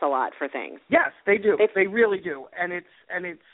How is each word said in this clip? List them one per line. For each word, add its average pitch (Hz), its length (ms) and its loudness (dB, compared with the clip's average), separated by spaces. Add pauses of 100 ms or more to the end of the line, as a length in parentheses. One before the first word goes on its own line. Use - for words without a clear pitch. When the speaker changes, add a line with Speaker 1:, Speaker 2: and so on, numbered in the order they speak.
Speaker 1:
a 156 40 0
lot 131 320 0
for 139 100 -6
things. 110 400 -12
Speaker 2:
Yes, 330 220 2 (160)
they 202 120 4
do. 202 180 2
Speaker 1:
They 214 180 4
Speaker 2:
They 196 120 2
really 208 320 2
do, 143 280 -10 (120)
and 180 140 -4
it's, 175 140 -10 (220)
and 180 180 -8
it's 160 160 -14 (120)